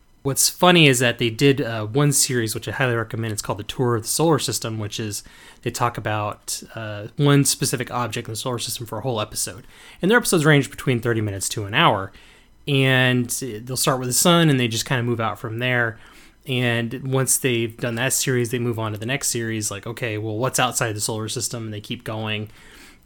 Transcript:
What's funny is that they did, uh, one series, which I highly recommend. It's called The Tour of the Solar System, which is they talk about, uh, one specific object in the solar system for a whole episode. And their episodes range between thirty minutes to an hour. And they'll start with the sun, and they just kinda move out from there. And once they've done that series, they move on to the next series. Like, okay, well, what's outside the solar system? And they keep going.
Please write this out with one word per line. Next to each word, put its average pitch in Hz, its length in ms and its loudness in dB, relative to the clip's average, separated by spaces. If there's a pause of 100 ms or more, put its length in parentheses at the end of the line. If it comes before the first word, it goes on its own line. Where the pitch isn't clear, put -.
(240)
What's - 260 2
funny 175 360 6
is 127 140 6
that 120 180 2
they 120 140 0
did, 139 300 4
uh, 113 260 -6
one 143 240 2
series, 120 420 0
which 113 140 -8
I 110 60 -6
highly 127 220 0
recommend. 113 380 -4
It's - 80 -6
called 110 160 -4
The 101 60 -10
Tour 120 320 0
of 110 80 -4
the - 40 -8
Solar 156 300 2
System, 113 400 -4
which 104 220 -6
is 107 240 -6 (400)
they 120 80 -2
talk - 260 -2
about, 107 640 -4 (140)
uh, 107 320 -10 (100)
one 143 260 6
specific 131 460 -2
object 120 380 -4
in 113 60 -8
the - 40 -6
solar 123 220 -4
system - 260 -6
for 110 140 -8
a - 20 -6
whole 120 180 -2
episode. - 460 -6 (340)
And 180 120 2
their 240 80 6
episodes 180 260 2
range 143 240 6
between 123 300 -2
thirty 113 220 0
minutes 98 280 -4
to 107 160 -6
an 98 80 -6
hour. 120 380 4 (560)
And 131 640 4
they'll 123 440 -6
start 135 240 2
with 127 100 -4
the 123 40 -2
sun, 170 380 6
and 131 80 4
they 123 80 2
just 110 180 -2
kinda 127 160 0
move 117 180 -2
out 110 200 -4
from 113 180 -8
there. 120 400 0 (500)
And 123 640 -2
once 131 280 2
they've 117 360 0
done 120 200 -4
that 131 180 0
series, 120 380 0
they 123 80 -2
move 120 180 -2
on 110 140 -4
to 104 80 -8
the 110 80 -8
next 139 220 -2
series. 113 420 -4
Like, 101 160 -10
okay, 110 320 -6
well, 107 180 -4
what's 127 220 0
outside 120 360 0
the 104 60 -6
solar 110 280 -4
system? 113 360 -6
And 110 80 -8
they 104 80 -10
keep - 220 -10
going. 107 480 -6 (540)